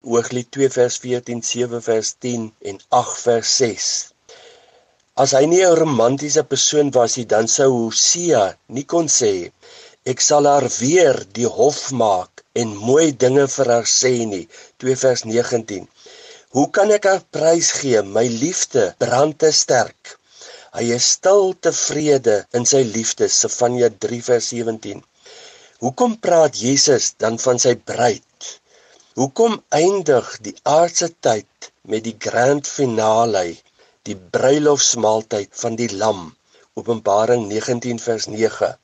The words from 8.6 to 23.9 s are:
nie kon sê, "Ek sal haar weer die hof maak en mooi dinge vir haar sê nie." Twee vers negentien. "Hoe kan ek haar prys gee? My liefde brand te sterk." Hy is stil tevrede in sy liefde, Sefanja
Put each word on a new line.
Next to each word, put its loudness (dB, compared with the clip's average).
nie -8
kon 0
sê, -2
"Ek -6
sal 2
haar 4
weer 2
die -2
hof 0
maak -2
en -4
mooi 2
dinge 2
vir -2
haar 2
sê 0
nie." -8
Twee -2
vers 0
negentien. -4
"Hoe 0
kan 2
ek 2
haar 2
prys 2
gee? 0
My -2
liefde -2
brand 0
te 2
sterk." -2
Hy -4
is 0
stil 2
tevrede 0
in -2
sy 4
liefde, -2
Sefanja 0